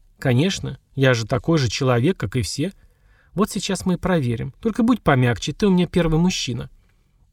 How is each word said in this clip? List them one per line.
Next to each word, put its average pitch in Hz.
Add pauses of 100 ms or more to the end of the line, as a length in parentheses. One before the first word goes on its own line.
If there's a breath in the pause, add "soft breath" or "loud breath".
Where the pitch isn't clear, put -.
(200)
«Конечно, 139 (160)
я 131
же 113
такой 156
же 127
человек, 127
как 110
и 120
все. 165 (600)
Вот 190
сейчас -
мы 185
и -
проверим. 131
Только 226
будь 233
помягче, 127
ты -
у 196
меня 180
первый 165
мужчина». 139 (640)